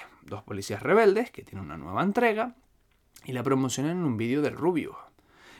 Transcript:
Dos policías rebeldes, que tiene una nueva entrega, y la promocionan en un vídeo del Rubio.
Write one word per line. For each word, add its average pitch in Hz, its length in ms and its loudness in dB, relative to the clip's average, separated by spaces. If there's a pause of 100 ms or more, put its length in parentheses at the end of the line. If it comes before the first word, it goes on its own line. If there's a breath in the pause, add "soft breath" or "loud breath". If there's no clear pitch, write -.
(240 loud breath)
Dos 104 180 -10
policías 101 400 -6
rebeldes, 214 480 4
que - 120 -16
tiene - 200 -12
una 76 140 -10
nueva 92 260 -2
entrega, 226 520 2 (720)
y 131 80 -10
la 123 100 -4
promocionan 135 560 0
en 175 60 -2
un 127 120 0
vídeo 120 240 0
del 139 160 0
Rubio. 151 400 -2 (640 soft breath)